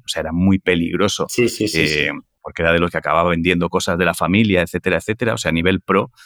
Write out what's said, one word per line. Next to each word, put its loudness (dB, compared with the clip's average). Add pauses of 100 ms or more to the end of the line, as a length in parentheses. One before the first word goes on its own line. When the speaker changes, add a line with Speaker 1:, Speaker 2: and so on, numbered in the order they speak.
Speaker 1:
o -14
sea, -6
era -6
muy 4
peligroso, 0
Speaker 2:
Sí, 0
sí, -2
sí, -2
Speaker 1:
eh, 2
Speaker 2:
sí. 0 (320)
Speaker 1:
porque -10
era 4
de 2
los 0
que -6
acababa 2
vendiendo 0
cosas -2
de 0
la 2
familia, 2
etcétera, -2
etcétera, -4
o -4
sea, -4
a 0
nivel 0
pro 0 (140)